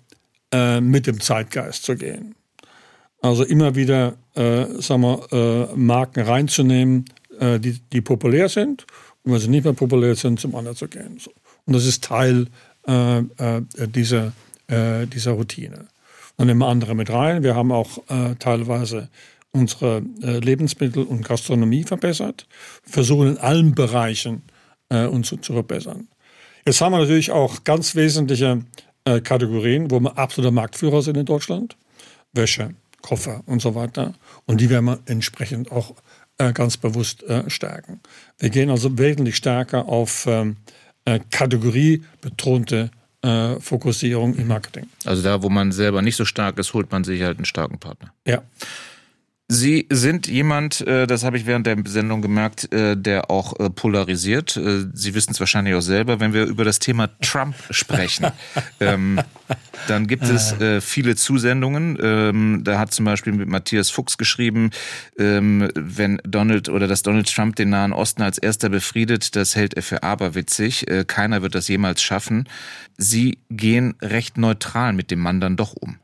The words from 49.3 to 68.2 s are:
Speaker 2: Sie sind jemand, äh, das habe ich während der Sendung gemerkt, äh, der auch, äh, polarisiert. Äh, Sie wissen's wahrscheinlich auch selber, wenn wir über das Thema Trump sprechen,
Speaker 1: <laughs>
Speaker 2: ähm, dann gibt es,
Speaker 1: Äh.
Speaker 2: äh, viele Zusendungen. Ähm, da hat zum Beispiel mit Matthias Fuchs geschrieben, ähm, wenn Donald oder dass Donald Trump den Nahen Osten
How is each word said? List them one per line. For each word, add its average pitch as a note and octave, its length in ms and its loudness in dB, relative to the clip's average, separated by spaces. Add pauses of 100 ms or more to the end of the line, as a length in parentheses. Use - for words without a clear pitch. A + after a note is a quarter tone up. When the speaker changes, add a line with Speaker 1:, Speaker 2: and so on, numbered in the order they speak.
Speaker 2:
Sie C3 420 2
sind C#3 380 0
jemand, D3 580 0
äh, C3 200 2
das A#2+ 180 0
habe B2 120 -2
ich A2+ 80 -4
während A#2 220 0
der A2 180 0
Sendung G#2+ 380 -2
gemerkt, G#2+ 500 -2
äh, G#2 240 2
der G2 340 -2
auch, F#2+ 300 -2
äh, G2+ 80 0
polarisiert. G2 880 -2
Äh, G2 380 -2
Sie G2+ 180 -6
wissen's - 280 -2
wahrscheinlich G2 340 2
auch F2 80 2
selber, G#2+ 380 0
wenn G#2+ 120 2
wir A2 140 2
über A2 180 0
das G#2 140 2
Thema A#2 300 0 (120)
Trump C#3 340 -2 (140)
sprechen, - 600 -2 (260)
Speaker 1:
<laughs> - 260 -8
Speaker 2:
ähm, G2 400 2 (680)
dann G#2+ 180 0
gibt B2+ 160 -2
es, A#2 300 2
Speaker 1:
Äh. G#2+ 240 2
Speaker 2:
äh, G2 40 0
viele A#2+ 360 0
Zusendungen. C3+ 840 0
Ähm, G#2+ 640 2
da G2+ 140 2
hat G#2+ 160 -2
zum A2 100 0
Beispiel G#2 300 0
mit G2+ 120 -2
Matthias F#2+ 440 0
Fuchs - 260 -4
geschrieben, A2+ 540 0 (480)
ähm, G#2 560 4
wenn G2 500 -2
Donald G#2 460 2
oder G2 160 2
dass F#2+ 160 0
Donald G#2 280 2
Trump G#2+ 260 0
den G2+ 120 0
Nahen G2+ 240 2
Osten - 300 -2